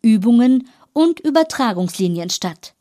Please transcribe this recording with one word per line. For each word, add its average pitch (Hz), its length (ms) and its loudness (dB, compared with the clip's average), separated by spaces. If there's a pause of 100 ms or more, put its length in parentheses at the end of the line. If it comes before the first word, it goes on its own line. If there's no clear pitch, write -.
Übungen 240 640 2 (240)
und 320 300 0
Übertragungslinien 185 1080 -2
statt. - 520 -10